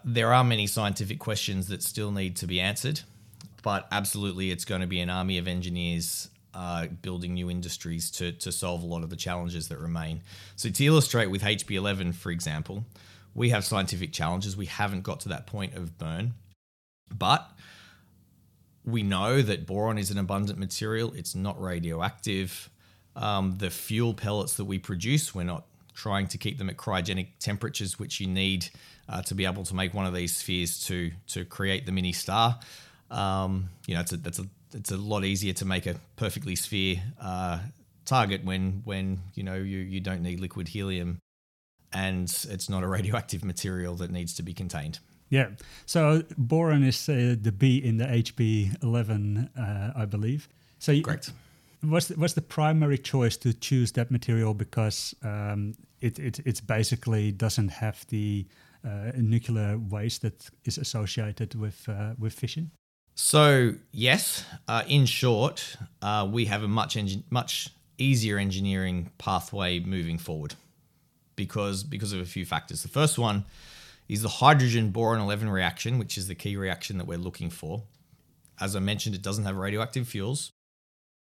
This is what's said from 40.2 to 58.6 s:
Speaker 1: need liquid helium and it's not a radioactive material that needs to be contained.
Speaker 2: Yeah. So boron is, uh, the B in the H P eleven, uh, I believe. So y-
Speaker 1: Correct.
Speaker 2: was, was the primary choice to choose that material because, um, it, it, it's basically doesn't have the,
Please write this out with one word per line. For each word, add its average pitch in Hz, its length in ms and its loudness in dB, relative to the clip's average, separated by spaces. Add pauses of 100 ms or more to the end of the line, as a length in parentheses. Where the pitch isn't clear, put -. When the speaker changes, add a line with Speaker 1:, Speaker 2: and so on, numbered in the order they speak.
Speaker 1:
need 87 180 -4
liquid 90 300 -6
helium 90 500 -4 (720)
and 95 300 0 (260)
it's 95 180 -6
not 92 160 0
a 90 40 0
radioactive 98 580 -2
material 90 500 -4
that 90 160 -6
needs 87 220 -4
to 90 100 -8
be 87 100 -8
contained. 85 460 -6 (300)
Speaker 2:
Yeah. 131 220 4 (340)
So 160 380 6 (140)
boron 151 460 4
is, 127 240 2
uh, 123 340 4
the 107 120 2
B 127 240 6
in 120 200 2
the 127 140 0
H 117 240 2
P 110 360 4 (120)
eleven, 110 720 2
uh, 104 380 -2
I 113 80 -2
believe. 107 460 -2 (300)
So - 120 2
y- 143 100 8
Speaker 1:
Correct. - 300 -2 (500)
Speaker 2:
was, 160 280 2
was 165 240 2
the 151 80 2
primary 151 560 4
choice 123 400 2
to 117 160 2
choose 123 400 2
that 120 180 0
material 113 420 4
because, 107 720 0
um, 104 520 -2 (260)
it, 120 180 0
it, 135 260 -4
it's 117 140 0
basically 110 720 2
doesn't 101 380 0
have - 400 -4
the, 104 360 0 (380)